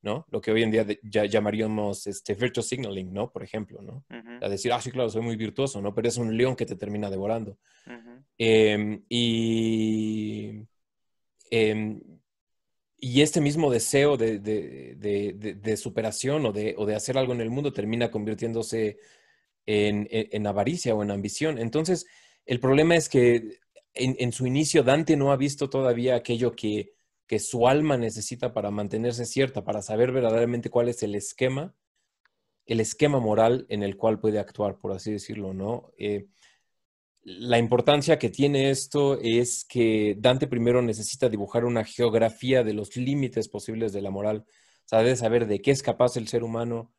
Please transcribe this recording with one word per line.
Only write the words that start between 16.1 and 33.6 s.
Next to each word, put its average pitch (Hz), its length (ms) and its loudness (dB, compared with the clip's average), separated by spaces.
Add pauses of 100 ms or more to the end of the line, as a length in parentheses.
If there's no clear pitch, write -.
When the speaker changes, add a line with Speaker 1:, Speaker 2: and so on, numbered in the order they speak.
Speaker 1:
o 104 40 0
de, 107 260 -4
o 107 80 -2
de 107 100 0
hacer 131 220 -2
algo 127 160 0
en 120 80 -4
el 113 100 -4
mundo 143 200 -2
termina 113 380 -2
convirtiéndose 110 880 -4 (680)
en, 104 460 0
en, 110 200 -2
en 104 160 -2
avaricia 110 480 0
o 104 80 -2
en 101 80 -2
ambición. 110 480 -4
Entonces, 156 480 -2 (380)
el 123 140 -2
problema 151 360 6
es 160 120 2
que 120 520 4 (340)
en, 127 260 -2
en 123 120 -2
su 131 160 -4
inicio 143 360 4
Dante 151 320 4
no 139 160 4
ha 135 60 4
visto 139 320 -2
todavía 127 460 2
aquello 120 400 0
que 104 380 -4 (360)
que 110 100 0
su 120 300 2
alma 147 280 4
necesita 113 560 -6
para 104 180 -4
mantenerse 110 540 -4
cierta, 131 380 -2
para 104 200 -4
saber 117 280 2
verdaderamente 120 600 0
cuál 120 180 2
es 113 140 -4
el 104 120 -4
esquema, 131 600 -4 (920)
el 113 160 0
esquema 143 380 2
moral 113 500 4